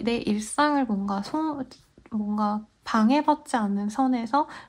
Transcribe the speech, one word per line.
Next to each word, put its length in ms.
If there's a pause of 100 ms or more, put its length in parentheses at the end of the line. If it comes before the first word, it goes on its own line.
내 140
일상을 680
뭔가 380
소-, 400 (480)
뭔가 520 (260)
방해받지 720
않는 320
선에서 580 (200)